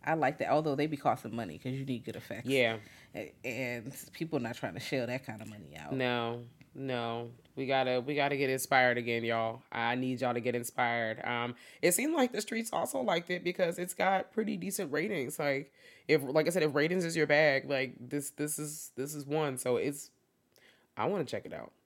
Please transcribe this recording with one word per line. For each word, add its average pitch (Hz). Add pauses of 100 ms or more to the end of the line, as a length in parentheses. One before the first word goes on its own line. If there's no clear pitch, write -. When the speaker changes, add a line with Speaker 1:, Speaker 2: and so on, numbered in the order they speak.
Speaker 1:
I 156
like 151
that, 92
although 151
they 147
be 151
costing 113
money 104
'cause 127
you 135
need 120
good -
effects. 117
Speaker 2:
Yeah. 123 (380)
Speaker 1:
A-, 95 (120)
and 120 (220)
people 165
not 117
trying 92
to 113
shell 127
that 123
kind 110
of 110
money 92
out. -
Speaker 2:
No, 120 (320)
no. 120 (260)
We 131
gotta, 127
we 139
gotta 143
get 135
inspired 127
again, 117
y'all. 113 (100)
I 117
need 127
y'all 123
to 120
get 117
inspired. 117
Um, 120 (280)
it 175
seemed 285
like 247
the 214
streets 226
also -
liked 175
it 180
because 180
it's 180
got 190
pretty 214
decent 175
ratings. 151
Like, 143 (360)
if, 147
like 147
I 170
said, 175
if 151
ratings 170
is 165
your 151
bag, 147
like, 135
this, 139
this 151
is, 151
this 147
is 143
one. 143
So 123
it's, 139 (840)
I 107
wanna 180
check 113
it -
out. - (140)